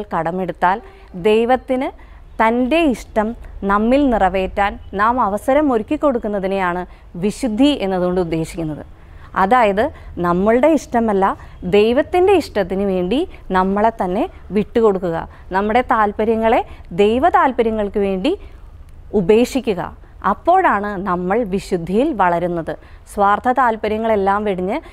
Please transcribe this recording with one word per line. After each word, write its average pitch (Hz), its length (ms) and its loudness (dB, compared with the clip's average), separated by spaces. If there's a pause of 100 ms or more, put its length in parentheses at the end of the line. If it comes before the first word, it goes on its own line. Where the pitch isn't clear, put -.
(140)
കടമെടുത്താൽ, 180 640 0 (520)
ദൈവത്തിന് 254 580 2 (540)
തൻ്റെ 247 380 2 (140)
ഇഷ്ടം - 340 -4 (360)
നമ്മിൽ 220 460 2
നിറവേറ്റാൻ 196 640 0 (220)
നാം 214 280 2
അവസരം 262 520 0
ഒരുക്കി 233 300 -2
കൊടുക്കുന്നതിനെയാണ് 196 760 -2 (340)
വിശുദ്ധി 214 560 0 (140)
എന്നതുകൊണ്ട് 180 360 0
ഉദ്ദേശിക്കുന്നത്. 160 600 -6 (520)
അതായത് 208 480 4 (340)
നമ്മളുടെ 196 600 2
ഇഷ്ടമല്ല, 214 480 0 (520)
ദൈവത്തിൻ്റെ 320 560 4
ഇഷ്ടത്തിന് 202 580 0
വേണ്ടി 185 280 0 (320)
നമ്മളെ 196 400 2 (100)
തന്നെ 190 220 -2 (280)
വിട്ടുകൊടുക്കുക, 190 680 0 (340)
നമ്മുടെ 208 300 0 (120)
താല്പര്യങ്ങളെ 220 680 2 (300)
ദൈവ 220 380 2
താല്പര്യങ്ങൾക്ക് 226 800 0
വേണ്ടി 190 240 -2 (840)
ഉപേക്ഷിക്കുക. 214 680 2 (460)
അപ്പോഴാണ് 240 640 2 (180)
നമ്മൾ 180 360 -2
വിശുദ്ധിയിൽ 190 680 -2
വളരുന്നത്. 175 580 0 (360)
സ്വാർത്ഥ 208 440 0
താല്പര്യങ്ങളെല്ലാം 220 920 0
വെടിഞ്ഞ് 196 340 -2 (160)